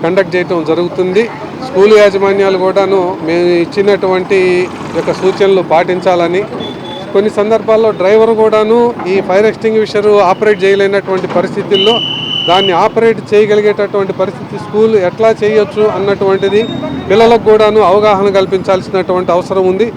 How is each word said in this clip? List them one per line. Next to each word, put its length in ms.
కండక్ట్ 320
చేయటం 320
జరుగుతుంది. 600
స్కూల్ 300
యాజమాన్యాలు 600
కూడాను 640
మేము 240
ఇచ్చినటువంటి 1200
యొక్క 180
సూచనలు 480
పాటించాలని, 800
కొన్ని 160
సందర్భాల్లో 640
డ్రైవర్ 380
కూడాను 640
ఈ 140
ఫైర్ 240
ఎక్స్టింగ్విషర్ 600
ఆపరేట్ 560
చేయలేనటువంటి 640
పరిస్థితుల్లో 720
దాన్ని 220
ఆపరేట్ 640
చేయగలిగేటటువంటి 800
పరిస్థితి 500
స్కూల్ 320
ఎట్లా 360
చేయొచ్చు 400
అన్నటువంటిది 800
పిల్లలకు 340
కూడాను 360
అవగాహన 500
కల్పించాల్సినటువంటి 1000
అవసరం 360
ఉంది. 300